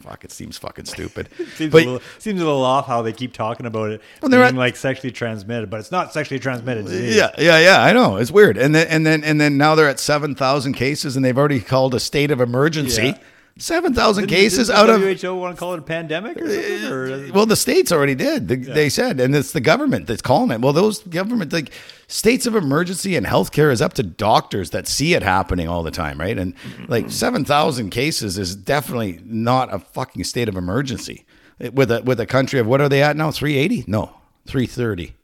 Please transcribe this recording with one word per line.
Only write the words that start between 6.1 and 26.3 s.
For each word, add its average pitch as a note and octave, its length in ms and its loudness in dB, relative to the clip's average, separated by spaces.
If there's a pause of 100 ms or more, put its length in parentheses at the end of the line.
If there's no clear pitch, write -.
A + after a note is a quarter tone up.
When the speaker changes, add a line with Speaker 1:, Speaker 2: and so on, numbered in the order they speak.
Speaker 2:
sexually C#3 280 -6
transmitted A#2+ 460 -6
disease. B2 280 -2
Speaker 1:
Yeah, E3+ 240 4
yeah, D#3+ 220 8
yeah. E3+ 200 8
I C#3 120 6
know. G3+ 240 4
It's A#2+ 160 -2
weird. G3 260 8
And C#3+ 160 4
then, D#3+ 140 4
and D#3+ 180 2
then, D#3 160 2
and D3+ 180 2
then D3 160 2
now D3+ 200 4
they're D3+ 120 6
at - 120 -2
seven D3 340 -2
thousand C3+ 380 0
cases, C#3 420 -4
and C3+ 100 0
they've B2+ 140 2
already C#3+ 220 2
called C3 340 0
a A2 60 0
state D3 320 0
of B2 80 0
emergency. B2+ 680 0
Speaker 2:
Yeah. - 120 -2 (400)
Speaker 1:
Seven E4+ 340 -2
thousand G#3+ 360 0
Speaker 2:
Didn't, E3+ 120 2
Speaker 1:
cases A3+ 280 2
Speaker 2:
didn't G3+ 120 4
Speaker 1:
out G#3+ 60 8
Speaker 2:
the A3+ 80 6
Speaker 1:
of G3+ 60 4
Speaker 2:
W F#3+ 120 2
H F3+ 140 -6
O F#3 100 -6
wanna F3+ 200 -8
call F3+ 180 -8
it E3+ 60 -8
a - 20 -14
pandemic E3 580 -8
or E4 80 -6
something, - 420 -6
or C3 220 -6
Speaker 1:
Uh, C#3 220 -10
well, G3+ 100 6
the A3 100 2
states D#4 380 2
already C#3 220 2
did. B3 340 -2
The, C3 80 0
Speaker 2:
Yeah. B2+ 160 -10
Speaker 1:
they D3+ 160 2
said, C3+ 320 -2
and C3 160 2
it's C#3 160 -2
the D#3 80 -2
government D#3 460 0
that's G#2+ 160 -6
calling G#3+ 300 2
it. A2+ 100 -2
Well, C#3+ 100 2
those G3+ 280 0
government, F#3+ 520 -6
like, E3 180 -6 (380)
states - 380 0
of A3 100 0
emergency F3 580 0
and A#2 120 0
healthcare C#3+ 440 2
is G#2+ 120 2
up - 120 -2
to C#3 80 -2
doctors G#2 680 -2
that F#2+ 180 -6
see D3+ 240 0
it C#3+ 100 2
happening F#2 460 0
all E2+ 140 -2
the D#2 80 -6
time, D2 280 -6
right? G2+ 200 -4